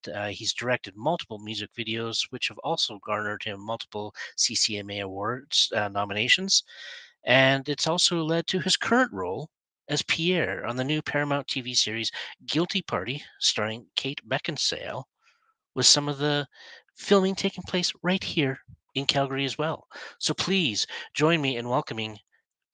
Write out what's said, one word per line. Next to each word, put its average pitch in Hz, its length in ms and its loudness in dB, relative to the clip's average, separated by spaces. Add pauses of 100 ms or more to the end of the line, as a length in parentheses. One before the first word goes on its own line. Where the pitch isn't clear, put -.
uh, 104 200 -4
he's 104 260 -4
directed 117 420 -2
multiple 117 440 -2
music 107 380 -8
videos, 113 520 -2
which - 180 -4
have 110 120 -8
also 135 460 -2
garnered 104 380 -2
him 101 160 -6
multiple 107 540 -6 (240)
C - 180 0
C 107 220 0
M 101 140 -6
A 101 80 -4
Awards, 101 760 -2
uh, 104 140 0
nominations. 104 760 0 (600)
And 135 420 6
it's 147 200 0
also 170 360 2
led 165 240 0
to 185 120 0
his 170 180 2
current 247 340 2
role 98 380 -4 (400)
as 147 140 0
Pierre 165 600 0
on 117 120 -2
the 127 80 2
new 151 160 0
Paramount 143 480 0
T 139 100 -2
V 123 140 -6
series 110 380 0 (340)
Guilty 170 360 0
Party, 110 400 -2 (180)
starring 110 460 0 (120)
Kate 139 320 -6
Beckinsale, 127 760 -4 (720)
with 127 100 4
some 143 220 6
of 143 100 -2
the 143 300 2 (480)
filming 190 400 6
taking 190 280 -4
place - 280 0 (100)
right 185 220 2
here 135 340 0 (380)
in 135 100 -4
Calgary 135 380 0
as 135 140 -4
well. 151 300 -4 (300)
So - 160 -2
please 170 540 2 (260)
join 156 280 6
me 131 160 0
in 120 100 -4
welcoming 113 500 -2 (560)